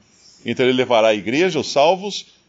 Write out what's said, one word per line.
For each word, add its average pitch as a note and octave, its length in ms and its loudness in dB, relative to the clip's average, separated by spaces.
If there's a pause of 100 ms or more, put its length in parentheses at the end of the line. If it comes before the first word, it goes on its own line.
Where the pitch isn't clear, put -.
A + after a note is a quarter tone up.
(460)
Então A#2 200 -2
ele B2+ 120 2
levará A2+ 320 2
a G#2+ 60 2
igreja, C#3+ 440 -2
os - 120 -8
salvos, F#3 560 -2 (220)